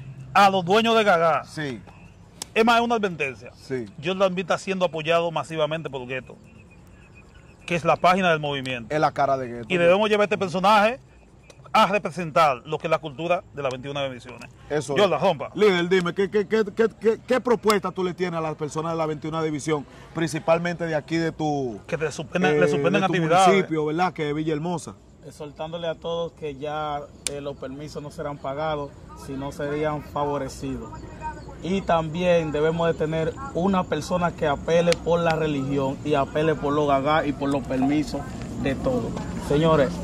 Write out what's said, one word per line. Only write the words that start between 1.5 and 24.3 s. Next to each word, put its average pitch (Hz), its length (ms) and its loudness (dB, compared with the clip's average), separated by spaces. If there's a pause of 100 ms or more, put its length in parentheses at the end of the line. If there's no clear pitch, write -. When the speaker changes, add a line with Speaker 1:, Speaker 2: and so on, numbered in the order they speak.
Speaker 1:
Es 220 120 4
más, 233 140 6
es 233 60 2
una 233 100 0
advertencia. 143 600 -4
Speaker 2:
Sí. 127 300 -6 (180)
Speaker 1:
Jordan 190 300 2
B 180 80 -4
está 185 160 0
siendo 190 280 -4
apoyado 165 460 0
masivamente 156 580 -2
por 131 180 -8
Gueto, 131 280 -8 (1300)
que 170 100 -4
es 165 100 -4
la 160 100 4
página 180 360 4
del 156 80 2
movimiento. 131 540 -6
Speaker 2:
Es 151 60 2
la 151 120 4
cara 139 260 0
de 131 100 -4
Gueto. 120 220 -10
Speaker 1:
Y 185 80 0
debemos 185 320 4
llevar 208 160 4
este 202 120 -2
personaje 196 640 4 (720)
a 208 140 6
representar 165 800 2
lo 151 140 -4
que - 80 -6
es 160 40 0
la 160 80 4
cultura 160 440 -2 (100)
de 143 80 -10
las 135 100 -2
veintiuna 139 320 -6
divisiones. 123 460 -10 (200)
Speaker 2:
Eso 147 260 -2
Speaker 1:
Yo 190 80 6
Speaker 2:
es. 196 60 4
Speaker 1:
la 156 100 0
rompa. 135 340 0
Speaker 2:
Líder, 180 340 4
dime, 175 260 2
¿qué, 196 180 -2
qué, 208 160 0
qué, 220 160 2 (120)
qué, 226 120 4 (120)
qué, 214 260 2
qué 247 160 2
propuesta 208 500 2
tú 185 120 -4
le 180 100 -2
tienes 175 260 -4
a - 20 -2
las 156 140 -4
personas 156 380 -4
de 160 40 -4
la 160 80 0
veintiuna 156 380 -4
división, 151 420 -2 (300)
principalmente 165 680 0
de 160 100 -2
aquí 151 220 -2
de 165 140 0
tu, 139 560 -2
Speaker 1:
Que 160 100 -4
te 151 140 -2
suspenden, 180 480 0
le 180 60 6
Speaker 2:
eh, - 40 6
Speaker 1:
suspenden 170 320 2
Speaker 2:
de 190 60 2
tu 170 60 0
Speaker 1:
actividades. 175 340 6
Speaker 2:
municipio, 160 380 4
¿verdad? 170 280 0
Que 151 160 -4
es 147 60 -2